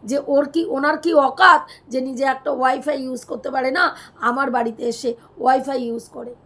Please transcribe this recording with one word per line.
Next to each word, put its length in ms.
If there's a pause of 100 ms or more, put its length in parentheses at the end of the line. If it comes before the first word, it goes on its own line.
যে 240
ওর 220
কি, 160
ওনার 320
কি 160
অকাত 540 (200)
যে 140
নিজে 220
একটা 280
ওয়াইফাই 520
ইউজ 220
করতে 260
পারে 200
না, 240 (260)
আমার 300
বাড়িতে 320
এসে 320 (220)
ওয়াইফাই 460
ইউজ 260
করে। 260 (100)